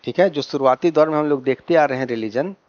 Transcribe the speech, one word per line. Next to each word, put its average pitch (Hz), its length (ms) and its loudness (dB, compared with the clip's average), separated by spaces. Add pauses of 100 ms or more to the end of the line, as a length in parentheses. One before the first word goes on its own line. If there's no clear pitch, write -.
ठीक 123 160 -4
है? 190 100 4
जो 147 120 -6
शुरुआती 135 480 0
दौर 156 180 4
में 156 100 -2
हम 151 80 -2
लोग 143 160 -2
देखते 131 320 -2
आ 156 100 4
रहे 135 140 -2
हैं 131 80 -4
religion 120 480 -6 (140)